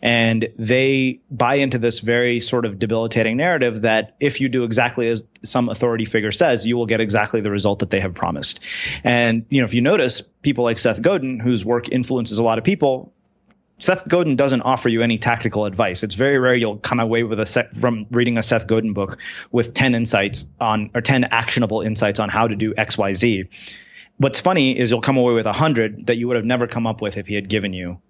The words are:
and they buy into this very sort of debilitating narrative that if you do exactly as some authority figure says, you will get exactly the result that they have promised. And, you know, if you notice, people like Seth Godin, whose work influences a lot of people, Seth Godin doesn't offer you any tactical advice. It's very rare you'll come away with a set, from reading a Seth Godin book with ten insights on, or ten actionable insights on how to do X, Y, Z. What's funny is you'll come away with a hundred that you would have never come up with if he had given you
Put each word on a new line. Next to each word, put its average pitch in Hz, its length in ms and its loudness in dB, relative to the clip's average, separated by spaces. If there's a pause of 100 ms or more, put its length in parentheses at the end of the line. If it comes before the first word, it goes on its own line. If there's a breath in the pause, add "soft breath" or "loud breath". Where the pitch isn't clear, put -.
and 113 460 2 (100)
they 131 640 0 (100)
buy 127 260 0
into 135 220 0
this 117 220 0
very 120 400 0
sort 117 260 -2
of 101 140 -6
debilitating 113 560 0
narrative 127 460 0
that 110 400 0
if 143 180 0
you 135 80 0
do 123 160 0
exactly 117 460 0
as 113 120 -2 (220)
some 123 240 -2
authority 113 380 -2
figure 107 260 0
says, 123 340 2
you 120 120 0
will 120 80 0
get 110 160 0
exactly 107 400 0
the 104 100 -2
result 101 280 0
that 95 100 -2
they 98 100 2
have 92 140 -4
promised. 85 480 -4 (420 loud breath)
And, 117 460 2
you 139 100 2
know, 123 60 4
if 101 80 -4
you 120 80 2
notice, 143 400 2 (220)
people 127 200 0
like 117 140 0
Seth 110 240 0
Godin, 131 400 0
whose 113 240 0
work 117 240 0
influences 120 500 -2
a 117 40 2
lot 113 140 2
of 110 60 -4
people, 135 480 0 (680)
Seth - 300 0
Godin 165 300 2
doesn't 131 240 2
offer 127 260 0
you 113 140 2
any 117 160 2
tactical 110 480 0
advice. 95 380 -2
It's 101 120 -6
very 135 240 2
rare 127 160 4
you'll 113 220 -2
come 120 240 -2
away 117 220 2
with 110 180 -2
a 110 40 0
set, - 300 -2
from 110 360 0
reading 120 260 2
a 113 60 0
Seth - 240 0
Godin 110 260 2
book 98 240 -4 (340 loud breath)
with 117 220 0
ten 131 200 2
insights 110 520 0 (160)
on, 107 340 0
or 120 60 -2
ten 127 240 2
actionable 113 560 0
insights 107 400 0
on 104 80 -2
how 110 180 2
to 113 80 -2
do 107 220 -2
X, 107 200 -2
Y, 98 140 0
Z. 98 320 0 (720 loud breath)
What's 135 220 0
funny 147 400 2
is 120 120 2
you'll 120 100 2
come 135 160 2
away 123 160 4
with 113 120 2
a 107 60 0
hundred 113 560 0
that 120 80 2
you 117 140 -4
would 123 80 0
have 107 80 -2
never 120 220 0
come 117 200 -4
up 113 140 -4
with 101 160 -4
if 101 100 -10
he 104 80 -4
had 98 140 -4
given 101 240 -2
you 87 260 -8 (100)